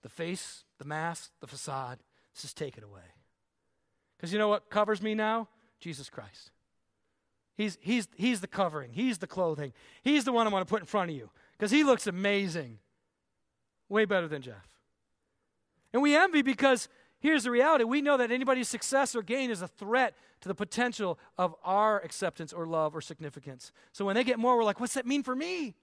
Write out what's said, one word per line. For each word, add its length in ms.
The 60
face, 540
the 80
mask, 460
the 60
facade, 520
let's 120
just 120
take 220
it 80
away. 160
'Cause 120
you 60
know 120
what 200
covers 320
me 140
now? 320
Jesus 280
Christ. 440
He's, 260
he's, 340
he's 240
the 80
covering. 460
He's 240
the 80
clothing. 480
He's 220
the 60
one 140
I 60
wanna 140
put 160
in 40
front 240
of 60
you 160
'cause 140
he 120
looks 220
amazing. 720
Way 160
better 220
than 140
Jeff. 280
And 100
we 140
envy 280
because 440
here's 240
the 80
reality. 320
We 180
know 140
that 160
anybody's 380
success 460
or 60
gain 280
is 120
a 60
threat 480
to 60
the 80
potential 640
of 260
our 360
acceptance 540
or 140
love 280
or 60
significance. 720
So 140
when 100
they 80
get 160
more, 160
we're 80
like, 160
"What's 140
that 140
mean 160
for 120
me?" 480